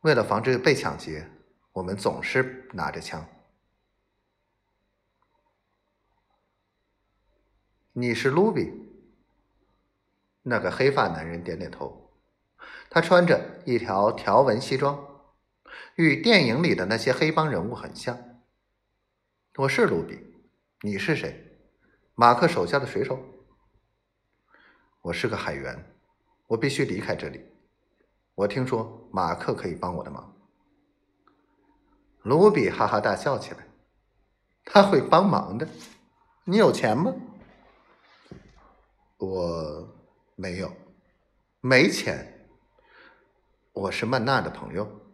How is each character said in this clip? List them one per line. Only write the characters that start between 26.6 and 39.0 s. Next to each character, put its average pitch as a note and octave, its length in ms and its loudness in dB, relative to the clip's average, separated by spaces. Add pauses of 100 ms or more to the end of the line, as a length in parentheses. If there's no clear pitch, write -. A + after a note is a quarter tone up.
须 C3 160 -2
离 F#2+ 160 -6
开 F#2 140 -4
这 D#2+ 120 -10
里。 - 160 -14 (920)
我 G2+ 120 0
听 B2+ 200 -2
说 A2 460 -6
马 F2+ 200 0
克 A#2 200 -4
可 F#2+ 140 -6
以 E2 60 -4
帮 F2+ 220 -6
我 - 80 -8
的 - 80 -12
忙。” - 240 -18 (1900)
卢 F3 280 6
比 A2+ 180 2
哈 A2+ 160 0
哈 A2 140 0
大 G2+ 160 0
笑 C3+ 220 -2
起 - 160 -12
来。 - 120 -20 (960)
“他 - 200 8
会 F3+ 180 4
帮 E3+ 260 4
忙 A2+ 300 0
的。 D#3 100 -6 (760)
你 F3+ 140 0
有 F3+ 140 8
钱 A2+ 240 0
吗 F#3+ 180 0 (2000)